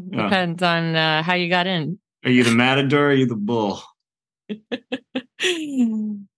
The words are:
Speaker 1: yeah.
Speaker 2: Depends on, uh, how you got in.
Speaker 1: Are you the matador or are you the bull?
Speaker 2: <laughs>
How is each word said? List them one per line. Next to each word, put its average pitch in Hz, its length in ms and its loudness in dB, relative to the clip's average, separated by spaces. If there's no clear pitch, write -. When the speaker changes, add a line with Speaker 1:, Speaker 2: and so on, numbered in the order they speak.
Speaker 1:
yeah. 220 120 -2
Speaker 2:
Depends 180 380 0
on, 165 320 0
uh, 160 300 0
how 180 100 0
you 175 140 0
got 180 180 2
in. 175 320 -4
Speaker 1:
Are 127 60 2
you 127 140 6
the 117 80 2
matador 135 540 4
or - 20 4
are 143 60 4
you 135 120 4
the 117 80 -2
bull? 104 480 -2
Speaker 2:
<laughs> 247 1800 -6